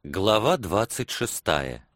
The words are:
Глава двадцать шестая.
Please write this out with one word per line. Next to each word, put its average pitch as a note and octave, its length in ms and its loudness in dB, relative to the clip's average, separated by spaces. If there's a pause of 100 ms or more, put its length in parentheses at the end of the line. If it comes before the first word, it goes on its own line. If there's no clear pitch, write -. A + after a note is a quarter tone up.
Глава G#2+ 540 2
двадцать A2 540 -2
шестая. C#2 840 -2